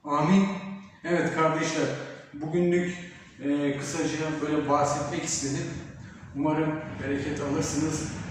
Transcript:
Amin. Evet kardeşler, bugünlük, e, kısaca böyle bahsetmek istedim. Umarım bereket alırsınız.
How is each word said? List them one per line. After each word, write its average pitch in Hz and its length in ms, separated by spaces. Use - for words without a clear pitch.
Amin. 156 440
Evet 165 320
kardeşler, 160 500
bugünlük, 175 800
e, 143 340
kısaca 156 400
böyle 151 280
bahsetmek 147 540
istedim. 143 420
Umarım 151 460
bereket 147 380
alırsınız. 147 680